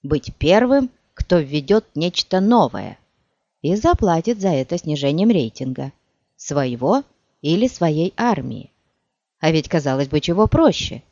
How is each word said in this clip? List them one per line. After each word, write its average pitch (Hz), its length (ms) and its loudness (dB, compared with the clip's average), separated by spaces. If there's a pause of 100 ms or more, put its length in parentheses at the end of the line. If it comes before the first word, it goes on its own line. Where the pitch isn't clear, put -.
Быть 143 360 -4
первым, 247 520 2 (240)
кто - 240 0
введет 147 560 0
нечто 175 460 -2
новое, 135 580 0 (640)
и 165 140 0
заплатит 214 680 0
за 190 80 0
это 147 280 -2
снижением 151 520 0
рейтинга, 135 640 -2 (460)
своего 139 680 -2 (380)
или 185 260 0
своей 165 500 -2
армии. 131 540 -4 (680)
А 160 120 0
ведь, 160 180 -2
казалось 139 380 -2
бы, 147 120 -2
чего 190 280 0
проще? - 640 0